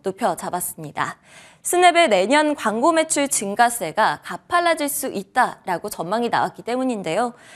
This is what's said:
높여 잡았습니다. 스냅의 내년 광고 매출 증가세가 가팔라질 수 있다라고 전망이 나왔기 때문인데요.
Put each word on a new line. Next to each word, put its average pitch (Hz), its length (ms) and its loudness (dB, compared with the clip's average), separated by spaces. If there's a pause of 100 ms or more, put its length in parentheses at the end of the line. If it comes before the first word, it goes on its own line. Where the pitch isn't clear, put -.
높여 190 340 -2
잡았습니다. 160 840 -8 (420)
스냅의 349 480 4
내년 269 460 4
광고 233 380 2
매출 320 360 0
증가세가 202 920 0
가팔라질 330 680 -2
수 269 200 -6
있다라고 190 840 -4
전망이 214 400 -4
나왔기 160 320 -2
때문인데요. 233 720 -4 (220)